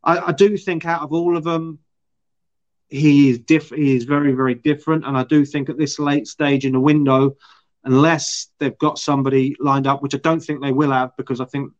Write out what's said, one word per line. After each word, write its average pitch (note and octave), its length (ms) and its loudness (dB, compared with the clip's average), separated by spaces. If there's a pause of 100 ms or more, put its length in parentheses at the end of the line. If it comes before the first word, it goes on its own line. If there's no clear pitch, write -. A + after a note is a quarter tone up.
(180)
I E3 140 -4
do G3+ 240 4
think E3+ 300 -6
out E3 160 -4
of D3 100 -8
all E3+ 240 0
of D#3+ 80 -4
them, E3 360 -4 (1080)
he C#3+ 420 6
is A#2+ 100 0
diff-, D#3 300 0
he C3+ 280 0
is A#2+ 80 -2
very, C#3+ 260 0
very B2+ 240 0
different. D3+ 500 -2
And C#3 120 -2
I C3 80 -2
do D3 180 2
think C#3 260 -4
at B2 80 -8
this D3 220 -4
late C#3+ 280 -2
stage C#3 380 -2
in C3+ 60 0
the C3 80 2
window, C#3 560 2 (480)
unless D3 680 0 (100)
they've C#3 180 -4
got - 220 -2
somebody C3+ 600 0
lined C#3 280 0
up, C#3 160 -2
which C3+ 100 -6
I C3+ 60 -6
don't D#3+ 200 0
think D3+ 220 -8
they C#3 100 -4
will C#3 200 2
have, B2+ 260 -2
because B2+ 240 -8
I B2+ 40 -6
think C#3 340 -8